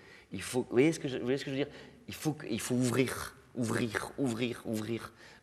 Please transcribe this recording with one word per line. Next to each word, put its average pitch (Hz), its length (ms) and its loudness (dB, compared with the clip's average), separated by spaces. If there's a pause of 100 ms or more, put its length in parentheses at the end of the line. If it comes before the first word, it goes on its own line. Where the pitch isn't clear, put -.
(300)
il 101 100 -6
faut, 127 200 -2
vous - 100 -2
voyez 143 220 8
ce 160 80 -2
que 147 80 -4
je, 127 80 -4
vous 95 80 -4
voyez 127 120 2
ce 139 80 -4
que 143 60 -4
je 135 60 -2
veux 139 80 2
dire ? - 100 -12 (320)
Il - 80 -10
faut 156 180 0
que, - 140 -8
il 110 140 -2
faut 123 160 0
ouvrir, 120 580 2 (220)
ouvrir, 113 600 0
ouvrir, 117 460 -2
ouvrir, 110 480 -4 (300)